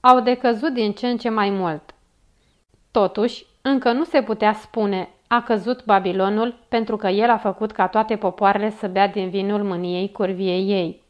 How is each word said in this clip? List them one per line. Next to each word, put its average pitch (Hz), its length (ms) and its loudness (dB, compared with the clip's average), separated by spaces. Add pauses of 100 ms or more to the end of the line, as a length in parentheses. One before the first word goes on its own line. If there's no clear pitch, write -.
au 254 200 8
decăzut 247 520 0
din 220 200 -2
ce 226 140 -6
în 247 100 0
ce 233 120 -4
mai 214 220 0
mult. 180 320 -2 (1080)
Totuși, 208 560 0 (160)
încă 262 300 0
nu 269 120 0
se 311 180 0
putea 214 300 0
spune 202 560 -4 (200)
„A 233 140 0
căzut 233 420 -2
Babilonul 196 720 2 (140)
pentru 226 280 -2
că 202 120 -2
el 208 220 2
a 226 60 4
făcut 214 360 -4
ca 196 140 0
toate 214 300 0
popoarele 202 540 0
să 214 180 -8
bea 196 200 2
din 190 200 -4
vinul 202 340 -2
mâniei 180 500 -4
curviei 190 580 -2
ei.” 185 400 -2